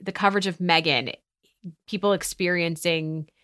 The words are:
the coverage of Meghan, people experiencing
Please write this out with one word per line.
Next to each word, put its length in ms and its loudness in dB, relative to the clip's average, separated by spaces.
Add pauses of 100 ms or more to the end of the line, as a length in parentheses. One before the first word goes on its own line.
the 100 -8
coverage 360 2
of 100 -4
Meghan, 560 2 (720)
people 260 0
experiencing 1120 -2 (160)